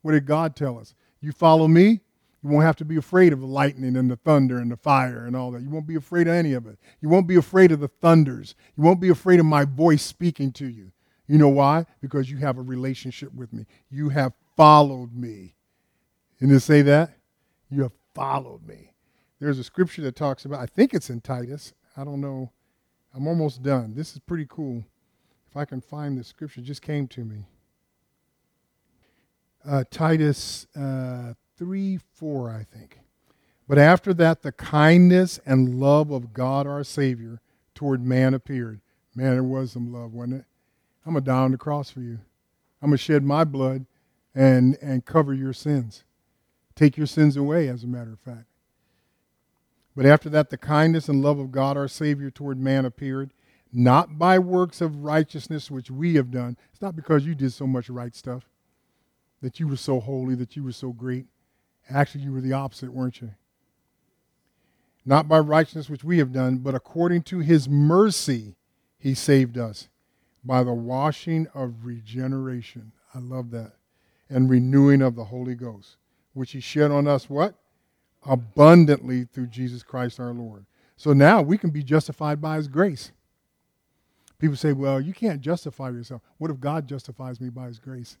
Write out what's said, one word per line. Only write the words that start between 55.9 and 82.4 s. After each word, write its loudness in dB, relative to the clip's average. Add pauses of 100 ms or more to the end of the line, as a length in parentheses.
we -4
have 2
done. -8 (160)
It's -20
not -10
because -2
you -6
did -6
so -10
much -6
right -14
stuff, -14 (920)
that -12
you -6
were -6
so -4
holy, -6
that -10
you -12
were -10
so -12
great. -10 (640)
Actually, -2
you -8
were -8
the -6
opposite, -10
weren't -8
you? -16 (1700)
Not 2
by 6
righteousness 0
which -14
we 0
have 0
done, -2
but -6
according -2
to -10
his 2
mercy, 2 (420)
he -4
saved 0
us -12 (560)
by 0
the -2
washing -6
of -12
regeneration. -12 (220)
I -14
love -12
that. -14 (580)
And 2
renewing 4
of 0
the -14
Holy -12
Ghost, -18 (380)
which -10
he -14
shed 0
on 2
us, -2
what? -2 (720)
Abundantly 6
through -10
Jesus -10
Christ -10
our -10
Lord. -16 (300)
So 0
now 8
we 0
can -4
be -8
justified -4